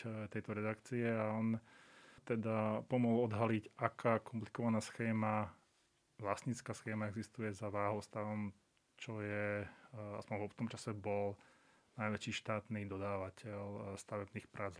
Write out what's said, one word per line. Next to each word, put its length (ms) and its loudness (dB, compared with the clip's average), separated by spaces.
e, 280 -6
tejto 240 -4
redakcie, 560 0
a 240 2
on 240 4
teda 640 2
pomohol 400 6
odhaliť, 480 2
aká 400 4
komplikovaná 640 0
schéma, 680 0
vlastnícka 560 -2
schéma 360 -2
existuje 440 -4
za 160 -4
Váhostavom, 800 0
čo 240 -6
je, 420 0
e, 40 -4
aspoň 300 -4
v 100 -12
tom 140 0
čase 240 -6
bol 400 0
najväčší 340 0
štátny 540 -2
dodávateľ, 760 -4
e, 180 -6
stavebných 480 -6
prác, 320 -4